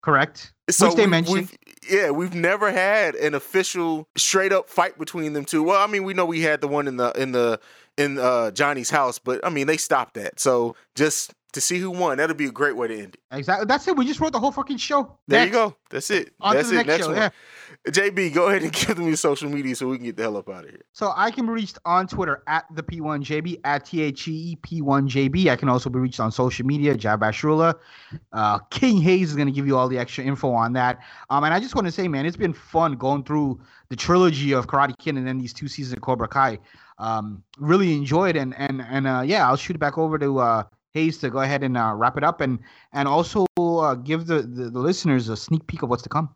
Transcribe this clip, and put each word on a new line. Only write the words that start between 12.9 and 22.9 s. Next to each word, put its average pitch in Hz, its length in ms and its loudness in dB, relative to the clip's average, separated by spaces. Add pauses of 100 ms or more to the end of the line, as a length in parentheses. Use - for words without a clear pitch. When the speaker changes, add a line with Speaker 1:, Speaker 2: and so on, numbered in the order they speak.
Speaker 2:
end 101 200 -14
it. - 40 -20 (180)
Speaker 1:
Exactly. 190 300 -2
That's 277 200 0
it. 370 80 0
We 254 100 2
just 277 140 -4
wrote 311 120 0
the 254 80 -2
whole 254 120 0
fucking 269 260 -6
show. - 500 -2
Speaker 2:
There 147 140 6
you 190 100 2
Speaker 1:
Next. - 40 -4
Speaker 2:
go. 220 200 2 (160)
That's - 180 -8
it. 196 320 -2
Speaker 1:
On 202 120 2
to - 40 4
Speaker 2:
That's 240 120 2
Speaker 1:
the 180 60 2
Speaker 2:
it. - 20 4
Speaker 1:
next 233 100 2
Speaker 2:
Next 165 160 2
Speaker 1:
show, 160 60 -2
Speaker 2:
one. 170 80 -2
Speaker 1:
yeah. 214 120 2 (600)
Speaker 2:
J 196 180 2
B, 185 220 -2
go 175 160 4
ahead 196 160 2
and 160 100 -4
<laughs> - 0 -
give - 220 -2
them 170 120 -4
your 156 100 2
social 143 340 0
media 135 240 -4
so 131 120 -4
we 131 100 -2
can 120 80 -10
get 110 120 -8
the 110 60 -4
hell 107 140 -2
up 98 120 -10
out 90 140 -14
of - 80 -20
here. - 100 -20 (120)
Speaker 1:
So 202 220 -4
I 202 140 0
can 233 160 -4
be 226 60 -2
reached 226 340 -6
on 180 220 2
Twitter 165 400 -4
at 160 160 -2 (100)
the 156 80 -8
P 165 200 -10